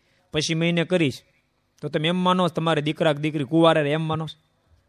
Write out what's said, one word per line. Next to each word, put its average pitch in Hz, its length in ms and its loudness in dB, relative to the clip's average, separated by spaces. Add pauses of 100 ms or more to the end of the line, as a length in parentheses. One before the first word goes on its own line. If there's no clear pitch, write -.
(320)
પછી 156 220 -2
મહિને 170 300 0
કરીશ, 165 380 0 (600)
તો 147 60 -6
તમે 156 200 -2
એમ 180 80 0
માનો 180 320 2
તમારે 160 340 0
દીકરા 151 300 0
કે 143 80 -6
દીકરી 147 240 -4
કુંવારે 160 380 4
રહે 143 80 0
એમ 160 120 -2
માનો 160 240 -4
છો? - 200 -18 (420)